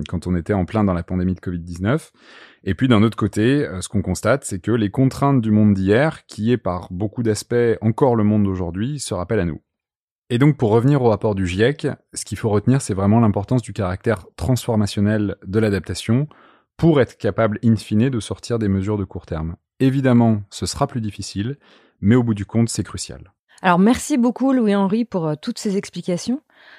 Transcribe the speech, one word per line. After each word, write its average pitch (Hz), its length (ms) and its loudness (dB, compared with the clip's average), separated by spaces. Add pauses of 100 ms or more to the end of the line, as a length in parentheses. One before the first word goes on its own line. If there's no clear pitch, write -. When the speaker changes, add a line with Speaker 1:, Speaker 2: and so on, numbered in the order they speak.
Speaker 1:
quand 90 200 -6
on 90 80 0
était 82 180 -2
en 92 120 0
plein 107 180 -2
dans 95 100 2
la 85 100 -4
pandémie 90 300 -2
de 87 60 -10
covid 90 200 -6
dix-neuf. 90 520 -4 (520)
Et 95 120 -2
puis 139 120 0
d'un 113 140 6
autre 110 160 2
côté, 123 480 0
euh, 90 160 -8
ce - 80 -10
qu'on 101 120 -2
constate, 107 440 -2
c'est 98 140 -8
que 104 120 -2
les 110 200 0
contraintes 135 500 2
du 110 100 0
monde 107 220 6
d'hier, 104 540 2
qui 110 240 -2
est 123 60 2
par 90 340 -6
beaucoup 104 320 -6
d'aspects 113 580 0
encore 117 340 2
le 110 80 2
monde 107 200 4
d'aujourd'hui, 98 560 -4
se - 140 -8
rappelle 95 260 -2
à 87 60 0
nous. 80 140 -4 (680)
Et 120 80 0
donc, 143 180 4
pour 110 160 0
revenir 127 320 4
au 117 60 4
rapport 107 260 0
du 98 100 -2
giec, 113 400 0 (280)
ce - 100 -10
qu'il - 140 -10
faut 117 120 -2
retenir, 120 320 2
c'est - 120 -4
vraiment 98 260 2
l'importance 113 420 2
du 104 120 -10
caractère 101 520 -4 (120)
transformationnel 107 1000 0 (100)
de 95 140 -2
l'adaptation 107 680 -2 (500)
pour 156 240 4
être - 160 -2
capable, 107 460 -2
in 113 120 4
fine, 110 340 0
de 123 120 -4
sortir - 360 -8
des 107 120 -2
mesures 98 280 -2
de 98 60 -4
court - 220 -12
terme. 82 320 -8 (220)
Évidemment, 123 720 2
ce - 160 -10
sera - 220 -2
plus 120 140 -6
difficile, 107 580 -8 (400)
mais 104 160 4
au 123 80 4
bout 117 100 0
du 101 120 -8
compte, 117 240 0
c'est 104 140 -6
crucial. - 500 -14 (280)
Speaker 2:
Alors, 175 180 4
merci 240 380 2
beaucoup, 247 360 0
Louis-Henri, 208 520 0
pour, 165 220 -4
euh, 151 120 -2
toutes - 200 -10
ces 202 180 -2
explications. 190 640 -6 (380)